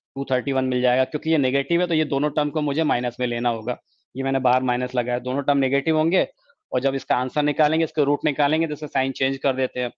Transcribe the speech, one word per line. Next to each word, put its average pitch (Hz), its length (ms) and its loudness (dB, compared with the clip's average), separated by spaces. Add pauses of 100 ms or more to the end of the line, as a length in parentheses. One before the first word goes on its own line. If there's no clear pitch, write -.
(160)
टू 135 100 -4
थर्टी 131 260 0
वन 131 140 0
मिल 127 160 0
जाएगा, 127 220 4
क्योंकि 151 260 -4
ये 160 80 4
नेगेटिव 139 440 2
है 180 60 0
तो 180 60 -2
ये 156 120 2
दोनों 139 240 0
टर्म 147 200 0
को 151 120 -2
मुझे 147 220 0
माइनस 123 360 -2
में 123 80 0
लेना 120 220 -2
होगा। 117 300 -4 (360)
ये 131 80 -4
मैंने 135 160 -2
बाहर 127 240 2
माइनस 127 320 -2
लगाया, 123 240 0
दोनों 127 240 -4
टर्म 143 140 2
नेगेटिव 139 400 0
होंगे, 160 300 2 (440)
और 131 80 0
जब 135 160 0
इसका 131 200 -2
आंसर 131 280 0
निकालेंगे, 151 400 2
इसका 156 200 0
रूट 139 220 2
निकालेंगे, 151 420 0
तो 151 60 -8
इसका 147 140 -8
साइन 135 240 -2
चेंज 135 260 -2
कर 131 180 0
देते 127 240 -2
हैं। 123 180 -2